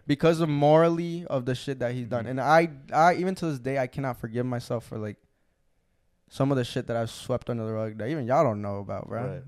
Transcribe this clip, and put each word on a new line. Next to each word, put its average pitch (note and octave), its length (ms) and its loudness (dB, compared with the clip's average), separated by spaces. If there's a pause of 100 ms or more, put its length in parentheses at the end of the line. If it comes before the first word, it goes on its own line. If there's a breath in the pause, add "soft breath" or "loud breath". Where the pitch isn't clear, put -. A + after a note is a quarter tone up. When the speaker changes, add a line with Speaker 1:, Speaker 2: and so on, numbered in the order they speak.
Speaker 1:
because D#3 320 4
of E3 100 2
morally E3 800 4
of B2+ 160 -2
the B2+ 80 0
shit C3 260 -6
that B2 140 -2
he's B2 140 -6
done. A#2+ 140 -2
Speaker 2:
Mm-hmm. B2+ 180 -4
Speaker 1:
And - 20 -2
I, D#3+ 280 6 (220)
I, D#3+ 240 6
even F#3 200 -2
to F3 100 -6
this D3 140 -2
day, C3 180 -4
I C3 80 0
cannot C3 340 -6
forgive A#2+ 280 -4
myself A#2+ 380 -4
for, A#2 120 -10
like, G#2 200 -8 (1120)
some C3+ 220 0
of C#3 60 0
the B2 60 0
shit A#2+ 240 -6
that A#2 100 -2
I've A#2 140 -4
swept - 380 -6
under A#2 160 -4
the A2 80 -6
rug A2 260 -6
that G#2+ 100 -6
even D3+ 160 -6
y'all C3+ 180 4
don't G#2+ 180 0
know G2+ 180 -6
about, G2+ 280 -8
bro. A2+ 160 -6
Speaker 2:
Right. F#2 240 -8